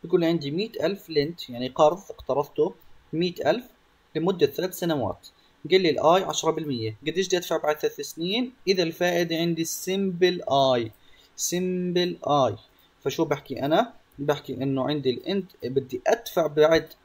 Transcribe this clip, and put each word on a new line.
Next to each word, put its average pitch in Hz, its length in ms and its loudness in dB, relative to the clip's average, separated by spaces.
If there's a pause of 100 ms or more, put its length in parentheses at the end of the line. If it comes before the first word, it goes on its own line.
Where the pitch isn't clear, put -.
بيقول 175 180 2
لي 165 60 2
عندي 160 240 0
مية 196 200 -4 (120)
ألف 185 280 -2
لينت، 156 400 -2
يعني 123 180 -6
قرض 156 300 4 (120)
اقترضته 147 640 -2 (380)
مية 175 220 -2 (120)
ألف 214 180 0 (520)
لمدة 170 300 2
ثلاث 175 320 -4
سنوات، 147 500 -2 (420)
قال 190 100 6
لي 190 100 4
الاي 180 340 4
عشرة 160 260 -2
بالمية، 131 460 -4 (100)
قديش 170 200 -2
بدي 185 100 0
ادفع 175 200 -2
بعد 151 220 0
ثلاث - 220 -4
سنين؟ 220 520 -4 (160)
اذا 185 140 2
الفائدة 170 540 0
عندي 165 280 0
simple 185 800 -2
اي، 131 500 2 (440)
simple 180 920 -2
اي، 135 300 2 (480)
فشو 143 200 0
بحكي 139 400 -6
انا؟ 180 280 2 (260)
بحكي 143 360 -4
انه 131 340 -2
عندي 139 220 0
الانت 185 400 -4 (140)
بدي - 420 -4
ادفع - 400 0
بعد 151 420 4 (160)